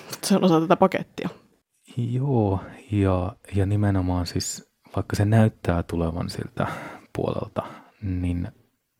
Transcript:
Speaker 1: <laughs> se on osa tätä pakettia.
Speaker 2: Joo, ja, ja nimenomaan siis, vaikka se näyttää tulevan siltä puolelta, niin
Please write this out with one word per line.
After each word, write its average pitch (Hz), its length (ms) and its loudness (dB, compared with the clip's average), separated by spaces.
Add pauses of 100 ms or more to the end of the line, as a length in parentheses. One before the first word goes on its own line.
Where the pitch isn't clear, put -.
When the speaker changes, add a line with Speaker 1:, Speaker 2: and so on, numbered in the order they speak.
Speaker 1:
<laughs> - 160 -14
se 196 120 2
on - 80 2
osa 165 180 6
tätä 165 140 2
pakettia. - 540 0 (680)
Speaker 2:
Joo, 120 600 0 (320)
ja, 95 440 2 (200)
ja 101 100 2
nimenomaan 95 600 0
siis, - 460 -6 (240)
vaikka - 200 -4
se 101 100 4
näyttää 107 580 2
tulevan 85 460 -4
siltä - 380 -6 (460)
puolelta, - 500 -4 (380)
niin 90 460 -2 (520)